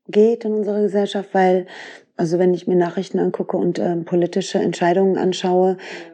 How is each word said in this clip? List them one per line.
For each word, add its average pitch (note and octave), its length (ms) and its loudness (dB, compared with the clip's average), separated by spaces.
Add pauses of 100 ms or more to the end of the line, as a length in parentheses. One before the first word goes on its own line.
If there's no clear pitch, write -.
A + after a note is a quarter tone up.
geht A3+ 340 4
in G#3+ 100 -2
unserer G#3 280 -2
Gesellschaft, G3+ 520 -2
weil, F#3 340 4 (500)
also E3+ 220 0
wenn F3+ 140 4
ich F3 140 -6
mir F3+ 80 2
Nachrichten F3 440 -2
angucke F3+ 360 -2
und, F3+ 240 -2
ähm, E3+ 240 -2
politische F3 560 -2
Entscheidungen F3 580 2
anschaue, F#3 600 2 (360)